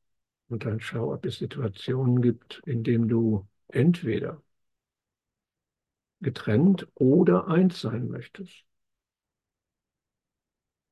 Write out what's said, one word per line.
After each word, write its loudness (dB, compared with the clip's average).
und -8
dann -4
schau, -6
ob -10
es -6
Situationen -2
gibt, -2
in -4
denen 2
du 0
entweder 0
getrennt 0
oder 4
eins 2
sein -4
möchtest. -14